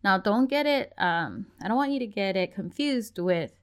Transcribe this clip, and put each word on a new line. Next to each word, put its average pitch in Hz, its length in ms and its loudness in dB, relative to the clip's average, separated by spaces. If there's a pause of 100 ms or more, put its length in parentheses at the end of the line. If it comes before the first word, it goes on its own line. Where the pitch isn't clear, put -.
Now, 190 140 4
don't 214 260 2
get 285 220 0
it, - 320 0
um, 170 480 -2 (120)
I 180 80 -8
don't 226 100 2
want 277 140 0
you 277 60 -2
to 247 80 -2
get 196 320 -2
it 180 160 -2
confused 233 640 -4
with 175 460 0